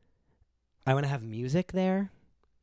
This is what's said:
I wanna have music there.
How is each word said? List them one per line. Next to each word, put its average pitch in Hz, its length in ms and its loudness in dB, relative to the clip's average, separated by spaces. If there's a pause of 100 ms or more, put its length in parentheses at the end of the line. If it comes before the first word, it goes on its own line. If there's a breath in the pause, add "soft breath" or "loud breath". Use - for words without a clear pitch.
(880)
I 131 80 4
wanna 143 140 0
have 139 140 -4
music 123 500 -2
there. 190 380 0 (520)